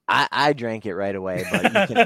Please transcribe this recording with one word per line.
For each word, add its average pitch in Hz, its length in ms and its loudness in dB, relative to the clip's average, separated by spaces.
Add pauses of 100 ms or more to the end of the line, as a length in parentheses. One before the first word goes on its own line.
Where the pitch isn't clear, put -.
I, 127 240 2
I 147 220 2
drank 113 320 -6
it 95 100 -6
right 98 200 -4
away, 92 280 -4
but 196 260 0
you 214 140 2
can, - 220 -2